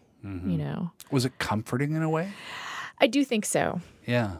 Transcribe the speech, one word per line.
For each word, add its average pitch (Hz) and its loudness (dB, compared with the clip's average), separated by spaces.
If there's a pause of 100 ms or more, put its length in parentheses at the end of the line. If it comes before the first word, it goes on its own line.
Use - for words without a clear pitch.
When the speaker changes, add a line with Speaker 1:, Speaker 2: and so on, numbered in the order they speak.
(260)
Speaker 1:
Mm-hmm. 180 -4
Speaker 2:
you 165 2
know? 156 -4 (200)
Speaker 1:
Was 135 4
it - -4
comforting 127 0
in 160 0
a 160 0
way? 160 0 (720)
Speaker 2:
I 277 8
do 269 4
think 220 0
so. 165 2 (260)
Speaker 1:
Yeah. 120 0